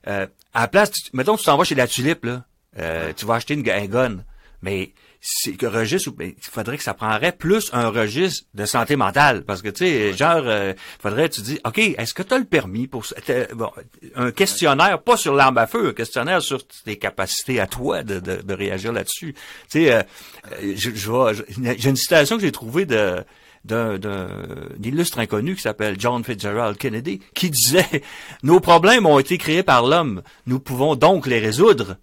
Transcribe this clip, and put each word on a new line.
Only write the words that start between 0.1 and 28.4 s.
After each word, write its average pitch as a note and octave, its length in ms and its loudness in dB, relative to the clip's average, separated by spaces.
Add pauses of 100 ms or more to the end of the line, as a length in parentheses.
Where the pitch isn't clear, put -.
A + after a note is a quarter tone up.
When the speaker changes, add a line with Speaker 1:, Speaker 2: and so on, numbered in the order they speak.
Speaker 1:
à A#2 60 2
la A#2+ 60 0
place, G3+ 240 4
tu, - 100 -8 (120)
mettons, D#3+ 240 2
tu - 80 -6
t'en D3+ 120 6
vas F3 80 4
chez D3+ 100 -2
la B2+ 120 4
Tulipe, C3+ 380 -2
là, B2 200 -6 (340)
euh, E2 280 -4
Speaker 2:
Ouais. E2 60 -8
Speaker 1:
tu - 140 -10
vas A2+ 80 2
acheter B2 180 -4
une, C#3 160 -2
un G2+ 160 0
gun, A2+ 320 0 (460)
mais F#2+ 300 -6 (320)
c'est - 280 -6
que - 120 -4
registre, A2+ 460 -2
ben, - 260 -12
il - 60 -20
faudrait A#2+ 340 -8
que - 60 -10
ça G#2+ 100 -4
prendrait A2 380 -2
plus G3+ 420 -2
un A#2 160 0
registre A#2 560 -2 (100)
de G2+ 100 -6
santé D3 300 0
mentale, B2+ 500 2
parce F#2+ 160 -6
que, G#2+ 80 -6
tu C3 160 -2
sais, G#2+ 260 2
Speaker 2:
Ouais. F#2 60 -6
Speaker 1:
genre, D#3+ 280 2
euh, G2+ 280 0 (260)
faudrait, A#2 300 0
tu A2 120 -8
dis, « B2 240 -8
OK, A#2 140 -2
est-ce D3+ 340 0
que F#3 100 -8
t'as C4 160 0
le B3 60 -2
permis A#2+ 420 -2
pour A#2 180 -10
ça ? » - 100 -12 (100)
T'as, B2+ 280 0
bon, A2+ 180 -6 (440)
un B2 160 -2
questionnaire, E3+ 680 2
pas A#3+ 160 4
sur C#3+ 160 0
l'arme C3 260 6
à A2+ 80 4
feu, A3 220 0
un G#2+ 40 -4
questionnaire B2+ 480 -2
sur - 260 -6
tes - 300 -12
capacités G#2 640 -4
à F#2+ 80 0
toi C3 360 -4
de, G2 160 -6
de, F#2 220 -6
de F#2+ 120 -8
réagir G2 380 -6
là-dessus. A#2 420 -8
Tu - 60 -20 (460)
sais, B2+ 80 6
euh, A2 80 4 (600)
euh, G2+ 140 -4
je, G2 180 -4
je G#2 160 -8
vois, A#2+ 240 2
je, G#2+ 100 -6 (340)
j'ai B2 120 0
une C3+ 60 2
citation D#3 400 2
que G#3+ 60 -2
j'ai E3 100 0
trouvée B2+ 340 -4
de... G2+ 380 0 (400)
d'un, A2 340 -2
d'un G2 300 -6 (560)
illustre C#3+ 360 -2
inconnu A#2 360 -2
qui - 60 -12
s'appelle G#2+ 360 -2
John A#2+ 240 0
Fitzgerald G#2+ 560 -4
Kennedy, C3 440 -6 (120)
qui F3+ 160 -2
disait, C#3+ 520 2 (100)
<laughs> « - 160 -18 (160)